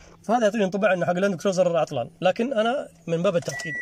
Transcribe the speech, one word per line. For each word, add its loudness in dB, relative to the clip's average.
فهذا 2
يعطيني 2
انطباع 2
إنه 0
حق 2
اللاند 0
كروزر 0
عطلان، -2
لكن 0
أنا -2
من 0
باب 2
التأكيد -4